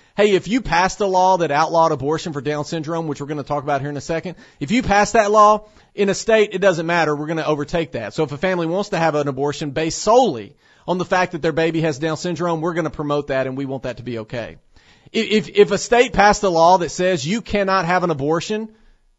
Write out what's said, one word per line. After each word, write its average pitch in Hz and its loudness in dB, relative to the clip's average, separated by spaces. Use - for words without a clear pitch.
"Hey, 214 4
if 185 2
you 233 -2
passed 175 0
a 208 0
law 185 4
that 165 0
outlawed 160 4
abortion 151 -4
for 139 -8
Down 147 -4
syndrome," 165 -6
which 143 -6
we're 143 -10
gonna 151 -6
talk 143 -4
about 143 0
here 143 -6
in 143 -8
a 135 -8
second, 165 -6
"if 143 -6
you 226 2
pass 202 2
that 208 4
law 214 6
in 196 0
a 185 2
state, 214 2
it 190 -4
doesn't 175 2
matter. 165 0
We're 151 -6
gonna 160 -4
overtake 147 -2
that. 110 -8
So 160 -2
if 143 -4
a 143 -10
family 180 -2
wants 190 -4
to 180 -2
have 160 2
an 147 0
abortion 143 -4
based 156 -4
solely 214 2
on 180 -2
the 180 -2
fact 180 0
that 165 -8
their 165 0
baby 165 0
has 156 -2
Down 156 -4
syndrome, 170 -4
we're 170 -4
gonna 160 -4
promote 147 -4
that, 131 -2
and 131 -8
we 139 -6
want 135 -8
that 120 -8
to 120 -18
be 120 -8
okay." 107 -10
If, 214 0
if, - -10
if 202 6
a - 0
state 240 2
passed 196 4
a 196 2
law 170 6
that 165 -4
says 180 -2
you 214 -2
cannot 190 0
have 175 0
an 175 0
abortion 165 -4